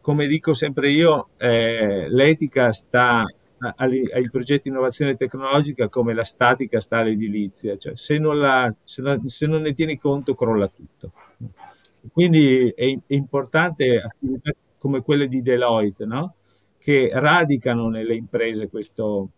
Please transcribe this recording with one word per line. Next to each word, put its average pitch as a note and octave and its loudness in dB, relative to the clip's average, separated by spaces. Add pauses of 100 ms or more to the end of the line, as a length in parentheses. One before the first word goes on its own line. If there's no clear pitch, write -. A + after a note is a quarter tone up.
Come D3 0
dico D#3 0
sempre C#3+ -2
io, D3+ 2
eh, A2+ 0
l'etica C3+ 2
sta A#2+ 2 (340)
a-, A#2 -10
ai, C3 0
ai B2+ -2
progetti C3+ -2
di - -
innovazione C3 -2
tecnologica C3+ -2
come A#2 -2
la A2+ -2
statica B2 0
sta A2+ -4
all'edilizia, G#2+ -4
cioè - -12
se - -2
non D3+ 0
la, C3 2 (120)
se - -12
la, C3+ -2
se C#3+ -4
non D#3 0
ne D3+ -4
tieni D#3+ -4
conto C#3 -2
crolla A2 0
tutto. - -18 (1000)
Quindi D3 4
è, C3 -2 (100)
è C#3 -2
importante C#3 0
attività B2+ -6 (260)
come C#3 -4
quelle D3 0
di B2+ -4
Deloitte, A#2 0
no? C#3 -6 (440)
Che C#3 2
radicano C3 2
nelle A2+ -4
imprese A2+ -4
questo G#2 -6